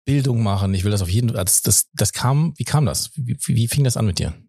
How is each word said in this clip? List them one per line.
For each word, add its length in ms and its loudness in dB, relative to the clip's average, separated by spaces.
Bildung 360 0
machen, 320 0
ich 100 -2
will 60 2
das 100 0
auf 80 -4
jeden 220 2
Fall". 140 -4
Das, 180 0
das, 320 0
das 180 0
kam, 440 0
wie 80 -6
kam 220 2
das? 280 -4
Wie, 220 -4
wie, 100 0
wie 120 2
fing 160 2
das 120 0
an 100 0
mit 120 0
dir? 160 -2